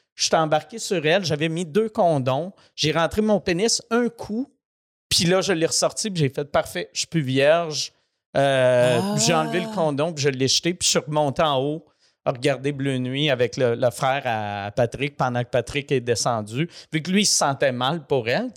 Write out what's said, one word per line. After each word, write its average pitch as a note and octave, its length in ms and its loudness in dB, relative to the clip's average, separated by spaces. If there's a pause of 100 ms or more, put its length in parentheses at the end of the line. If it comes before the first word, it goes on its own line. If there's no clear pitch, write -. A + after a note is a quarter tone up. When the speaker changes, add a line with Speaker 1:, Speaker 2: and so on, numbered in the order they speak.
(140)
Speaker 1:
je - 120 -6
suis - 100 2
embarqué D#3 420 0
sur F#3 260 -4
elle, F3 220 2
j'avais D#3 240 -2
mis E3 160 -4
deux G3+ 240 0
condoms, D#3 640 0 (220)
j'ai D3+ 160 0
rentré D#3+ 320 0
mon G#3+ 160 2
pénis F#3+ 500 0
un A#3+ 200 2
coup, - 420 -6 (580)
puis - 160 2
là, F#3 160 4
je F#3+ 120 0
l'ai E3 120 2
ressorti, E3 460 -2
puis F3 100 -2
j'ai C#3 80 2
fait, « D3 220 -6
Parfait, E3+ 420 -2
je - 60 -4
suis - 80 -4
plus E3 140 0
vierge. » C#3+ 680 2 (460)
Euh, B2+ 640 4
Speaker 2:
Ah. G3 160 -2
Speaker 1:
j'ai E3 160 2
enlevé D#3+ 280 0
le F3 120 -8
condom, D#3+ 400 0
puis C#3+ 100 -6
je C#3+ 60 2
l'ai C3 180 0
jeté, E3+ 260 0
puis - 120 -6
je - 60 2
suis F3+ 80 2
remonté D3+ 420 0
en D3+ 180 2
haut D3 260 -4 (420)
à C#3+ 40 2
regarder C3+ 400 -2
Bleu C#3 260 -4
Nuit C3 320 -2
avec A#2+ 260 0
le, A#2+ 200 2
le A#2+ 160 0
frère C#3 340 -2
à, G#2 400 -4
à G#2 60 -8
Patrick B2 440 -2
pendant B2 280 -2
que A#2+ 60 -10
Patrick C#3 420 -4
est C3+ 100 2
descendu. A#2+ 680 -2 (240)
Vu D#3 120 -4
que E3 80 -6
lui, G3 100 2
il G3+ 40 0
se - 120 0
sentait C#3 340 0
mal C3 360 -2
pour B2 200 0
elle, E3+ 200 -2
tu A#3+ 100 -10